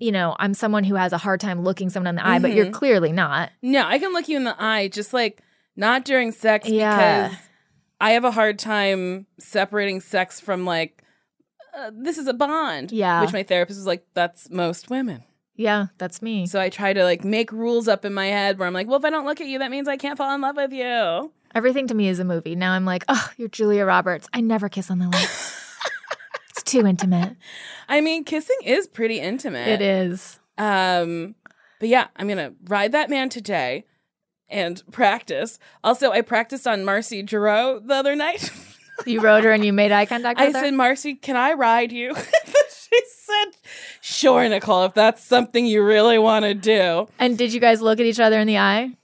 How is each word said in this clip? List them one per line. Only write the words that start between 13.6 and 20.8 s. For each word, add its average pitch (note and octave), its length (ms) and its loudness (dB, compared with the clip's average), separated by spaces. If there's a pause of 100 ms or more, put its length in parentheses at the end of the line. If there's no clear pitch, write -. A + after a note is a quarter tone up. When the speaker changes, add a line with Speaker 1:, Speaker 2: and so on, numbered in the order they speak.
Speaker 2:
was G3 80 -10
like, F3+ 180 -4 (100)
"That's F3 360 -4
most F3 400 -4
women." A#3+ 320 -6 (320)
Speaker 1:
Yeah, G#3 320 -2 (120)
that's F3+ 240 -10
me. G#3+ 240 -4
Speaker 2:
So G3 140 -4
I F#3+ 100 -2
try G3 220 -2
to, F#3+ 120 4
like, F3 180 2
make A3 300 -2
rules A3+ 340 -2
up G3+ 180 2
in G3+ 100 -6
my G3 120 -2
head G3 320 0
where F#3 80 -2
I'm F3+ 80 -4
like, F#3 140 -4
"Well, C4+ 100 2
if C#4 60 -2
I D4+ 60 2
don't D4+ 160 -4
look D4 140 -4
at D#4 60 -10
you, C4+ 140 -6
that C4 100 -4
means C4+ 180 -6
I C#4 80 -4
can't C#4 220 -8
fall C#4 160 -2
in C#4 60 -4
love C#4 160 -4
with C#4 160 -4
you." A#3+ 580 -4 (240)